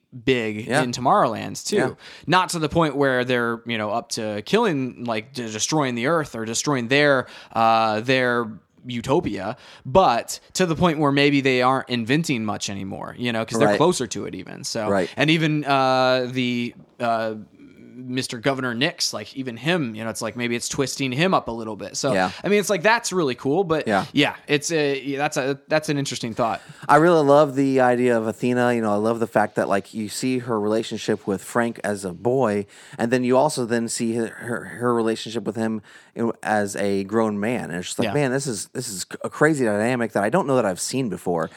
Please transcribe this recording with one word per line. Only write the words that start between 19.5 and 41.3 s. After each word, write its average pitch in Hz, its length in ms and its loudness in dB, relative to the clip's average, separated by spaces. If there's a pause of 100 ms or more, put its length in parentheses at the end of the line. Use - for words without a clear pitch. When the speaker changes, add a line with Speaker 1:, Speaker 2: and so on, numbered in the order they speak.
Speaker 1:
him, 131 400 -2
you 110 80 -8
know, 113 60 -4
it's 104 120 -6
like, 110 140 -6
maybe 120 220 -2
it's - 100 -6
twisting 135 460 -4
him 175 200 2
up - 140 2
a 196 40 -6
little 110 260 -8
bit. 98 180 -10
So, 139 160 0
Speaker 2:
Yeah. 90 200 2 (120)
Speaker 1:
I 170 60 -2
mean, 208 100 4
it's 202 100 0
like, 185 120 0
that's 220 320 2
really 147 220 0
cool, 151 280 0
but 160 240 -2
Speaker 2:
Yeah. 98 240 2
Speaker 1:
yeah, 131 220 2 (140)
it's 147 260 0
a, 143 260 0
yeah, 135 200 -6
that's 151 180 -2
a, 139 220 -2 (100)
that's 156 200 0
an 147 80 0
interesting 123 360 -4
thought. 113 260 0 (300)
Speaker 2:
I 147 80 8
really 160 260 6
love 143 320 6
the 135 240 2
idea 123 380 4
of 113 100 0
Athena. 123 460 2
You 117 80 0
know, 107 100 0
I 104 60 2
love 110 240 0
the 113 60 -2
fact 107 280 0
that, 107 140 0
like, 98 240 -2
you 107 160 -6
see 131 300 -2
her 117 200 -4
relationship 107 680 -2
with 98 160 -2
Frank 117 400 -2
as 101 200 -4
a 92 100 -6
boy, 104 520 0 (320)
and 117 120 -2
then 127 140 2
you 123 140 4
also 139 260 2
then 117 240 -2
see 113 280 -2
her, 113 120 -2
her, 117 380 -8
her 120 280 -2
relationship 113 520 -2
with 104 100 -4
him 110 260 -2 (320)
in, 113 180 -2 (100)
as 101 340 0
a 98 300 -2
grown 107 340 0
man. 104 300 -4
And 85 100 -8
it's 90 100 -8
just - 100 -6
like, 113 80 0
Speaker 1:
Yeah. 101 80 -4
Speaker 2:
man, 143 160 0
this 143 160 -2
is, 104 260 -8
this 123 160 -8
is 92 160 -10 (180)
a 113 60 -6
crazy 151 360 2
dynamic 113 480 0
that 101 100 0
I 107 60 2
don't 170 180 0
know 139 100 2
that 113 80 2
I've 92 160 -2
seen 127 280 -2
before 85 480 -2